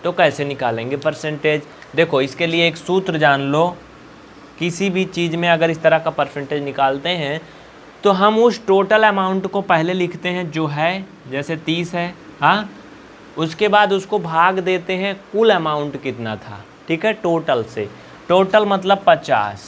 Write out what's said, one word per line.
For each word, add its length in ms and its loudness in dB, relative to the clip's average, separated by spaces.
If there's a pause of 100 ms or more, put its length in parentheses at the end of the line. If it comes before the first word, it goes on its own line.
तो 80 -2
कैसे 320 2
निकालेंगे 520 -4
percentage? 680 -2 (340)
देखो, 240 2
इसके 260 -2
लिए 220 2
एक 80 -2
सूत्र 420 -2
जान 240 4
लो। 340 0 (800)
किसी 320 -2
भी 160 0
चीज़ 300 -2
में 120 0
अगर 220 4
इस 120 -6
तरह 160 4
का 140 -2
percentage 520 -4
निकालते 460 -2
हैं 300 -4 (640)
तो 80 6
हम 260 4
उस 280 2
total 360 4
amount 440 2
को 160 -2
पहले 300 2
लिखते 360 -4
हैं 220 -4
जो 160 -2
है, 380 -2 (260)
जैसे 280 -6
तीस 360 -4
है, 200 -4 (260)
हाँ, 300 2 (680)
उसके 300 -2
बाद 240 4
उसको 260 -2
भाग 400 2
देते 360 -2
हैं 200 -4 (180)
कुल 180 4
amount 520 0
कितना 340 -6
था, 220 -16 (300)
ठीक 160 -2
है, 100 2
total 500 0
से। 240 -8 (400)
Total 380 4
मतलब 400 0
पचास। 600 2